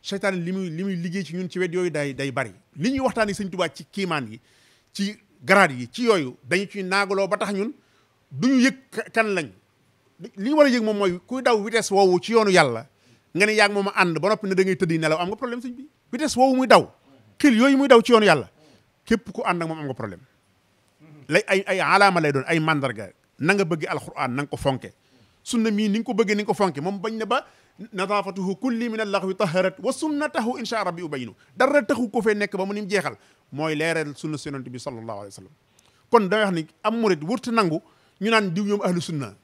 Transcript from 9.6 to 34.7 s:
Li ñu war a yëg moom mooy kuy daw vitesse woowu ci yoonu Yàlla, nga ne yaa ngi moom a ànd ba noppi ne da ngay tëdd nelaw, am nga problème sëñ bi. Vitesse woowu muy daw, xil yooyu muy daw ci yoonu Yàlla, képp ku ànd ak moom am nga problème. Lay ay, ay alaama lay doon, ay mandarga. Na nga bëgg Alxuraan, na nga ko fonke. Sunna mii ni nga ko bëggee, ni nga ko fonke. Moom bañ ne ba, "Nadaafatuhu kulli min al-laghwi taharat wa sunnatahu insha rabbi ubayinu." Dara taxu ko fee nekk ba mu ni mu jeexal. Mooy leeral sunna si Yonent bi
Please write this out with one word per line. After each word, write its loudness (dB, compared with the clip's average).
Li -4
ñu 2
war 6
a 4
yëg 2
moom 0
mooy 0
kuy -6
daw 4
vitesse -2
woowu 6
ci -6
yoonu 4
Yàlla, 4
nga 4
ne 2
yaa 6
ngi 0
moom 0
a -8
ànd 2
ba 0
noppi 0
ne -2
da 2
ngay 0
tëdd -2
nelaw, 0
am -2
nga -6
problème -8
sëñ -12
bi. -18
Vitesse -4
woowu 4
muy 0
daw, 8
xil 6
yooyu 6
muy 2
daw 10
ci 2
yoonu 6
Yàlla, 4
képp -2
ku -8
ànd 0
ak -4
moom -8
am -8
nga -6
problème. -10
Lay 4
ay, 2
ay -2
alaama 6
lay 2
doon, -2
ay 0
mandarga. -2
Na 2
nga 2
bëgg -4
Alxuraan, -6
na -4
nga -10
ko -8
fonke. -4
Sunna -2
mii 0
ni 0
nga -6
ko -6
bëggee, 2
ni -2
nga -8
ko -2
fonke. 0
Moom -6
bañ -6
ne -6
ba, -2
"Nadaafatuhu -4
kulli -4
min -4
al-laghwi -4
taharat 0
wa -2
sunnatahu -4
insha -6
rabbi -6
ubayinu." -8
Dara 2
taxu -2
ko -2
fee 2
nekk -4
ba -2
mu -6
ni -6
mu -10
jeexal. -2
Mooy -4
leeral -2
sunna -8
si -10
Yonent -10
bi -12